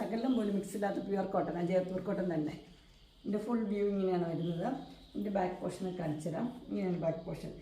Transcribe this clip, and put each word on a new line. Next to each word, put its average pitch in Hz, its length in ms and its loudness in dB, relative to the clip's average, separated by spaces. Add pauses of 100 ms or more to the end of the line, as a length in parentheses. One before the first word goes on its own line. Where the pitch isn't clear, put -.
ശകലം 233 380 2
പോലും 202 200 2
മിക്സ് - 200 -4
ഇല്ലാത്ത 202 280 0
പ്യുവർ 196 200 0 (100)
കോട്ടനാണ്, 170 340 2
ജയ്പൂർ 185 380 2
കോട്ടൺ 185 260 0
തന്നെ. 151 220 0 (680)
ഇതിൻ്റെ 202 240 0
ഫുൾ 233 240 2
വ്യൂ 202 140 2 (100)
ഇങ്ങനെയാണ് 185 380 4
വരുന്നത്. 165 360 0 (460)
ഇതിൻ്റെ 202 200 -2
ബാക്ക് 180 240 2
പോർഷനൊക്കെ 180 400 -4
കാണിച്ചു 156 300 -2
തരാം. 165 180 0 (220)
ഇങ്ങനെയാണ് 190 340 2
ബാക്ക് 165 240 2
പോർഷൻ. - 240 -6 (120)